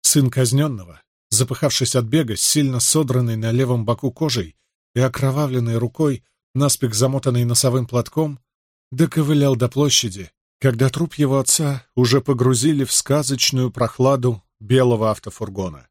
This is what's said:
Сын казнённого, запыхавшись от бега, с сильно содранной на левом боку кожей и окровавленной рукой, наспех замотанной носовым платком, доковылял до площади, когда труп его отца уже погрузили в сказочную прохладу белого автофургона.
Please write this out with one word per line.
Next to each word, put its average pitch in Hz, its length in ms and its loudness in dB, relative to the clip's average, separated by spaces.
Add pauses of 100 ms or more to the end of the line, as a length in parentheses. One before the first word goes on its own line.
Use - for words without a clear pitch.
Сын 135 280 2
казнённого, 123 720 -2 (280)
запыхавшись 123 640 -2
от 120 100 0
бега, 117 300 -2
с - 60 -6
сильно 135 400 0
содранной 123 560 0
на 113 140 -2
левом 123 340 0
боку 117 260 -2
кожей 120 460 -4 (380)
и 120 40 0
окровавленной 127 760 0
рукой, 123 480 -2 (280)
наспех 131 400 0
замотанной 123 520 0
носовым 120 420 0
платком, 143 520 -4 (520)
доковылял 143 640 2
до 117 140 0
площади, 107 600 0 (300)
когда 131 300 2
труп 160 260 -4
его 139 240 2
отца 139 460 -2 (100)
уже 123 240 4
погрузили 131 640 2
в 120 80 -4
сказочную 131 800 0
прохладу 123 720 0 (160)
белого 117 520 2
автофургона. 95 800 -8